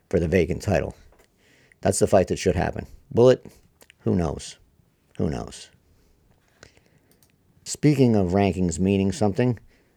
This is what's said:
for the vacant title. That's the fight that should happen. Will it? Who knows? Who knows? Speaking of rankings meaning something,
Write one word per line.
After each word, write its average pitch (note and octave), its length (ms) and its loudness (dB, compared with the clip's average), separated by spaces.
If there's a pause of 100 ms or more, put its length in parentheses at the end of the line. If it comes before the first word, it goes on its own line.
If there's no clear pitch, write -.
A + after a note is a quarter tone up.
(100)
for F2 100 0
the E2+ 80 -2
vacant E2+ 340 0
title. F2 320 -2 (880)
That's - 200 -2
the G2+ 60 2
fight F#2+ 220 2
that E2 100 -4
should F2+ 180 0
happen. - 300 -6 (260)
Will B2 180 6
it? - 160 0 (540)
Who A2 140 -2
knows? - 440 -4 (580)
Who F#2+ 140 -4
knows? - 400 -12 (1900)
Speaking C3+ 520 2
of F#2 160 2
rankings F#2 460 0
meaning G2 340 0
something, A2 460 -2 (380)